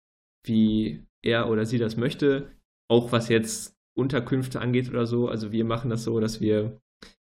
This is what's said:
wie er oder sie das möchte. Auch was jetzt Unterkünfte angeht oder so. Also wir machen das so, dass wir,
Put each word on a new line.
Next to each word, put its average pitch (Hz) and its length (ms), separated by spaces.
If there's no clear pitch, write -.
wie 110 560
er 117 240
oder 110 160
sie 117 140
das 110 180
möchte. 139 560
Auch 120 220
was 117 200
jetzt - 440
Unterkünfte 131 640
angeht 123 300
oder 120 160
so. 120 220
Also 110 220
wir 113 140
machen 113 260
das 113 140
so, 113 160
dass 110 200
wir, 107 380